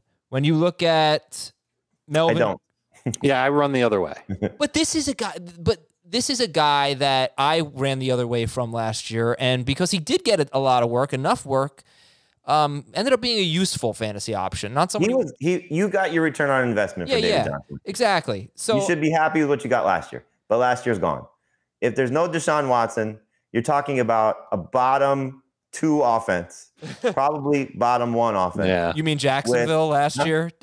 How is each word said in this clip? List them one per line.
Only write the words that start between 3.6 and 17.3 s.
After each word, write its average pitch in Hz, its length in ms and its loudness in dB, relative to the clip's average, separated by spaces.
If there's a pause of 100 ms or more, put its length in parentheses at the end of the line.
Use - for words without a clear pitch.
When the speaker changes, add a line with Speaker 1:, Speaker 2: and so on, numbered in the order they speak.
Speaker 3:
the 127 100 2
other 107 180 2
way. 82 140 -4 (140)
Speaker 1:
<laughs> 101 300 -4
But 294 160 0
this 302 200 0
is 311 140 -2
a 277 60 -2
guy, 196 200 -6 (240)
but 170 260 -2 (200)
this 220 260 -4
is 254 80 -2
a 240 80 0
guy 143 480 2
that 135 420 0
I 147 260 2
ran 135 360 -2
the 131 140 0
other 123 160 0
way 117 180 0
from 117 260 -4
last 117 380 -6
year, 117 300 0
and 127 240 0
because 135 260 0
he 196 80 0
did 254 240 -2
get 208 160 2
a, 147 140 0
a 135 80 0
lot 127 240 4
of 120 60 2
work, 123 220 0
enough 139 320 -2
work, 135 380 -2 (640)
um, 147 400 0 (100)
ended 233 180 0
up 247 80 2
being 233 180 -2
a 202 40 2
useful 165 500 0
fantasy 107 440 -6
option. 95 360 -6
Not 156 200 0
someone 208 180 0
Speaker 2:
He - 40 0
Speaker 1:
who 262 40 0
Speaker 2:
was, 185 220 -4
he, 170 280 -2
you 180 200 0
got 190 240 0
your 165 100 2
return 151 280 0
on 127 180 2
investment 101 400 -2
Speaker 1:
Yeah, 262 80 0
Speaker 2:
for 226 60 0
David - 120 2